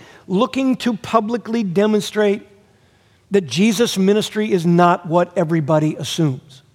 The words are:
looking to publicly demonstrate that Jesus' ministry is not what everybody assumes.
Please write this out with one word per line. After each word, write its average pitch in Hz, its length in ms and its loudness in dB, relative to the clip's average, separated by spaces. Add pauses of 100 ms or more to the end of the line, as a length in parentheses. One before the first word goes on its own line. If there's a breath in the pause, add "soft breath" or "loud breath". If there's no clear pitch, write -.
(280 loud breath)
looking 254 500 0
to 240 200 -2
publicly 226 640 -2
demonstrate 208 880 0 (840 soft breath)
that 196 120 2
Jesus' 190 540 0
ministry 208 560 0
is 175 140 0
not 175 400 4
what 175 320 0
everybody 156 580 0
assumes. - 680 -6 (120)